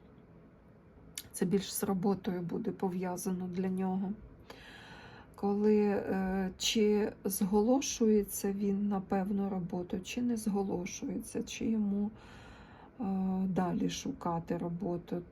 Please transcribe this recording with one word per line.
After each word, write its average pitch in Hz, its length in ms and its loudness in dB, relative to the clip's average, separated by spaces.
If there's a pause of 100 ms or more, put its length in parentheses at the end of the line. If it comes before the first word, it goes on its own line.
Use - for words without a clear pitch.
(1400)
це 190 80 2
більш 196 280 0
з - 80 -4
роботою 190 600 0
буде 170 280 -4
пов'язано 180 760 -2
для 185 200 -2
нього. 190 440 0 (1200)
Коли, 208 420 4
е, 190 800 2
чи 208 540 4 (120)
зголошується 208 1300 4
він 202 360 2
на 196 120 2
певну 196 480 0
роботу, 180 560 -4
чи - 180 -4
не 240 140 2
зголошується, 196 1080 -2
чи - 240 -4
йому, 208 440 2
е, - 920 -14 (440)
далі 175 420 2
шукати 170 680 -2
роботу. 175 720 -4